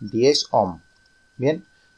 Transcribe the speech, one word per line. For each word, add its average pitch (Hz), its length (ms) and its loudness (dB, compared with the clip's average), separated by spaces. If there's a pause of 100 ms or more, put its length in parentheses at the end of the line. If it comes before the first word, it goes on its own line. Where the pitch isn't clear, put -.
Diez 120 500 0
ohm. 92 320 0 (540)
Bien. 151 300 -2 (320)